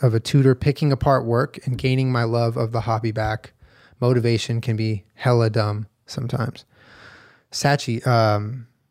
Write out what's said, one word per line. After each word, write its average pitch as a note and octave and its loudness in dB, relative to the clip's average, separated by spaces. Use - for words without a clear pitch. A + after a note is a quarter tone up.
of B2 4
a A2+ 2
tutor C3+ 4
picking C#3+ 0
apart C3 2
work A#2 -2
and B2 -4
gaining C3 0
my A#2+ 0
love A#2 0
of A2+ -2
the A#2 -2
hobby A2 -2
back? A2 -6
Motivation A#2+ 0
can A2+ -2
be A2 -4
hella A#2+ 2
dumb G#2+ -2
sometimes." A#2+ -6
Sachi, C#3+ -2
um, A2+ 2